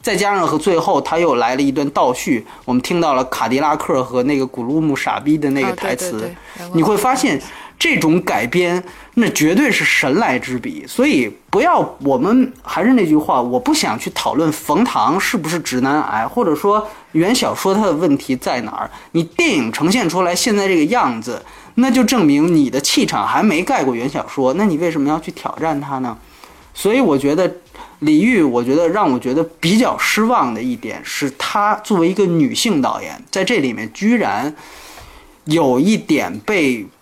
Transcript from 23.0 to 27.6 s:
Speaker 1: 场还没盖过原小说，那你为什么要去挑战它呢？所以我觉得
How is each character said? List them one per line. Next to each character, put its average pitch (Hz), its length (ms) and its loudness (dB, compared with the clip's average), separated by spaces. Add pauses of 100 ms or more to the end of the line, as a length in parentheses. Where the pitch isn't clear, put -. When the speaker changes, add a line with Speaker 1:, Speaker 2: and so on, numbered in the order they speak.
Speaker 1:
场 110 200 -2
还 139 160 0
没 185 220 2
盖 208 220 0
过 127 100 0
原 120 140 -4
小 131 180 -6
说， 131 280 0
那 208 100 0
你 170 140 0
为 170 120 0
什 160 80 -4
么 139 80 0
要 151 100 0
去 165 140 -10
挑 - 300 -10
战 156 180 -2
它 139 200 -8
呢？ 123 180 -8 (560)
所 202 200 -2
以 262 60 2
我 175 160 4
觉 139 200 0
得 175 140 2 (500)